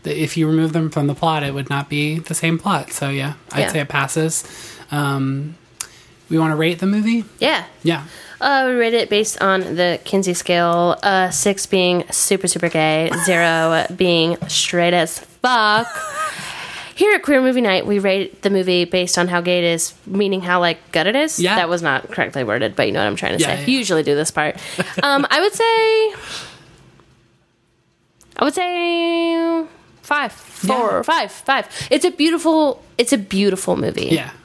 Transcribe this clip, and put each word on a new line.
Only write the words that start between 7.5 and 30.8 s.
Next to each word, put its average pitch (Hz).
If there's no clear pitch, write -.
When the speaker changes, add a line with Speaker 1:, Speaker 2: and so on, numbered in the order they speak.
Speaker 1:
Yeah. 156
Speaker 2:
Uh, 269
we 254
rate 233
it 233
based 214
on 190
the 175
Kinsey 185
scale, 170
uh, 185
six 196
being 180
super, -
super 170
gay, 156
zero 165
Speaker 1:
<laughs> 180
Speaker 2:
being 170
straight 175
as 165
fuck. 226
Here 415
at 359
Queer 277
Movie 254
Night, 196
we 202
rate 196
the 202
movie 180
based 180
on 180
how 175
gay 180
it 170
is, 170
meaning 196
how, 180
like, 170
good 165
it 220
is. 302
Speaker 1:
Yeah. 190
Speaker 2:
That 175
was 175
not 139
correctly 131
worded, 107
but 117
you 95
know -
what 104
I'm 101
trying -
to -
Speaker 1:
Yeah, 151
Speaker 2:
say. 143
Speaker 1:
yeah. 143
Speaker 2:
You 262
usually 185
do 143
this 143
part. 151
Speaker 1:
<laughs> -
Speaker 2:
Um, 277
I 294
would 415
say, 440
I -
would 294
say 339
five, 285
four, 226